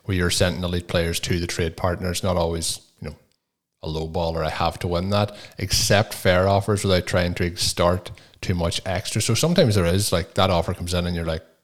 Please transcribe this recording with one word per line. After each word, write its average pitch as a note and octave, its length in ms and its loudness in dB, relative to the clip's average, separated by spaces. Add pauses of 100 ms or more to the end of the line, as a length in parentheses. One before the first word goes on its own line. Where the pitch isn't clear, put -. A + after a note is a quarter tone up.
where F#2+ 120 0
you're F2+ 140 2
sending F2+ 320 2
elite F2 240 -2
players E2+ 320 0
to F#2 200 -2
the E2+ 60 -2
trade E2+ 320 -4
partners, F2+ 460 -2
not F2+ 120 0
always, E2+ 440 -2 (200)
you D#2 100 -10
know, D2+ 60 -14 (680)
a D#2+ 60 -8
low D#2+ 180 -6
ball E2 280 -2
or D#2+ 80 -2
I D#2 60 -2
have E2+ 300 -2
to - 80 -4
win F2 240 -2
that, G#2 240 2 (240)
accept - 560 2
fair F#2 320 4
offers G2 360 2
without F#2 220 2
trying F2+ 300 0
to F#2 100 -2
extort F2 640 0 (320)
too F#2 140 -2
much E2+ 320 -2
extra. A2 340 -2
So A2+ 140 0
sometimes D#3+ 400 4
there F#2 100 4
is, F#2+ 260 2
like, E2+ 220 -2
that F#2+ 160 4
offer F2+ 240 2
comes F2 220 -6
in F2 100 0
and F2 100 -2
you're E2+ 100 -4
like D#2+ 180 -4 (200)